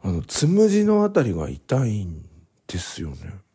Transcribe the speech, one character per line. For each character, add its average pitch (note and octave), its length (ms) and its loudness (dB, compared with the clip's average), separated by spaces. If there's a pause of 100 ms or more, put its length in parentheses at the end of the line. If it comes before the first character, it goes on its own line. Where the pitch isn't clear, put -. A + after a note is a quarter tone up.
あ F#2+ 80 -2
の、 E2+ 120 -2
つ - 260 0
む G#3 200 6
じ G#3 160 4
の G#3 200 4
あ G#3 60 0
た F#3+ 120 2
り G#2+ 120 0
が D#2+ 160 -4
痛 B2 360 -2
い G#2+ 180 -2
ん E2+ 200 -10 (420)
で - 120 -8
す - 220 -10
よ D#2+ 100 -8
ね。 C2+ 60 -12 (380)